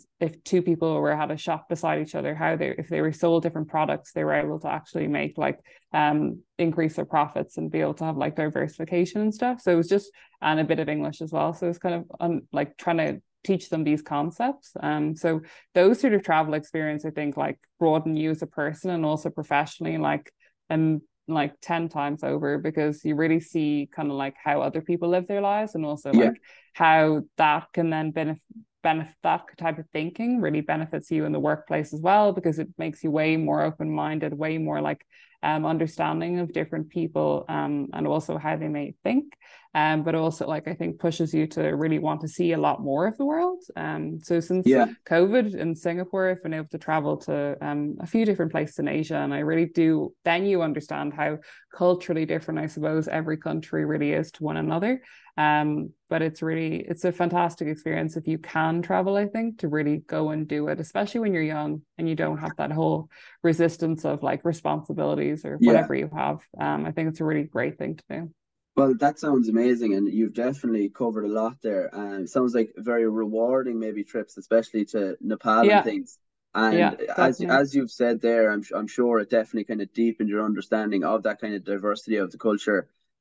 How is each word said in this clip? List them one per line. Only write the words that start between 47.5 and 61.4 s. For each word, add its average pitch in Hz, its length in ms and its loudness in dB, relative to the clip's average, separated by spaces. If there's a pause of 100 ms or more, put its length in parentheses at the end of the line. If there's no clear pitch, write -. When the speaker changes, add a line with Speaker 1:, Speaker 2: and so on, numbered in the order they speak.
Speaker 1:
um, 147 400 -2
a 170 60 -8
few 226 180 2
different 180 260 2
places 156 280 -4
in 147 80 -2
Asia, 156 300 -2
and 143 140 -2
I 143 80 -2
really 165 280 2
do, 160 460 2 (120)
then 175 220 2
you 185 160 2
understand 147 500 -4
how 151 240 -2 (340)
culturally 180 540 2
different, 160 340 -2
I 156 60 -4
suppose, 156 420 -2
every 160 300 -2
country 156 480 -4
really 147 260 0
is 156 220 -2
to - 100 -12
one 156 140 -4
another. 170 460 -2 (340)
Um, 151 540 2 (180)
but 160 140 0
it's 160 180 -4
really, 160 360 -2
it's - 280 -6
a 180 60 2
fantastic 175 560 0
experience 160 500 -4
if 156 100 -8
you 160 120 -2
can 160 420 -2
travel, 185 340 0
I 202 120 0
think, 226 320 -6
to 175 80 -2
really 151 300 0
go 156 340 -4
and 156 160 -4
do 151 220 -2
it, 151 100 -4
especially 202 420 -2
when 208 120 2
you're 165 100 2